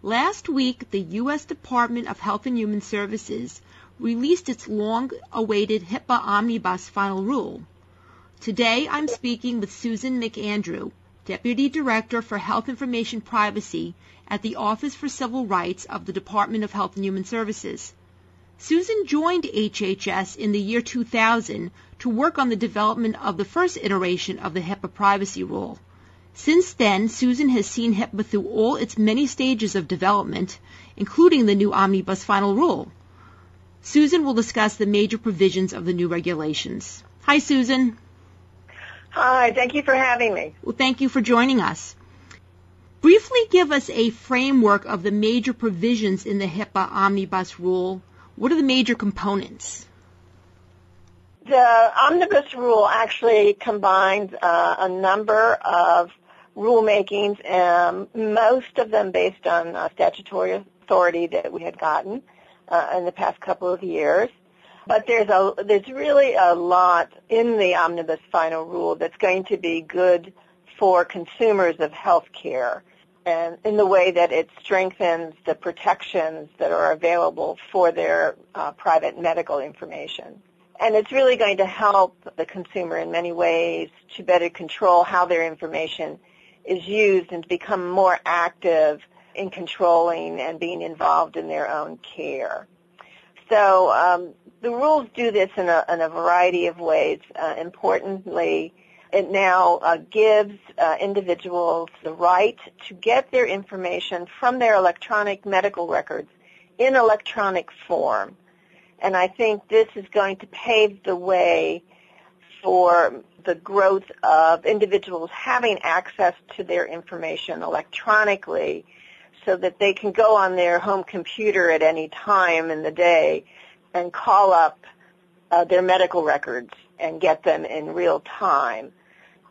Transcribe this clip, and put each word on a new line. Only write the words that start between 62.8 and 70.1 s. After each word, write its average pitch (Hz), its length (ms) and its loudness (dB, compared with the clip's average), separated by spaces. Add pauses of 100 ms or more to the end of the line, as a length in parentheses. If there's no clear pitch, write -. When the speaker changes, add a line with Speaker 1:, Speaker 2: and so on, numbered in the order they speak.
Speaker 2:
in 175 100 -2
the 175 60 -6
past - 280 -4
couple - 320 -6
of 180 100 -6
years. 165 460 0 (580)
But 214 200 0
there's 220 240 2
a, 190 240 4 (100)
there's 202 240 2
really 277 460 2
a 180 200 6
lot 175 560 2 (200)
in 233 260 2
the 180 200 2
Omnibus 165 440 -2 (100)
Final 160 360 -2
Rule 170 300 -4
that's 165 200 -6
going 185 280 0
to 202 120 -4
be 170 240 -4
good 180 540 0 (440)